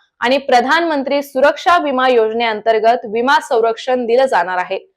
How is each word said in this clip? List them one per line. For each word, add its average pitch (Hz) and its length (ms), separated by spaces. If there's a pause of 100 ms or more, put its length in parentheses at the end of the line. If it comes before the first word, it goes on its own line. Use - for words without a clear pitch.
(200)
आणि 247 180
प्रधानमंत्री 277 840
सुरक्षा 302 540
विमा 262 300
योजनेअंतर्गत 226 960
विमा 240 340
संरक्षण 240 640
दिलं 240 200
जाणार 185 320
आहे. 180 220 (180)